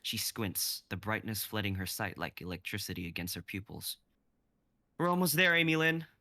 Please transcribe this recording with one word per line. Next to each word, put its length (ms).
She 140
squints, 720
the 80
brightness 480
flooding 300
her 120
sight 300
like 240
electricity 640
against 280
her 80
pupils. 560
We're 100
almost 260
there, 200
Amy 220
Lynn. 300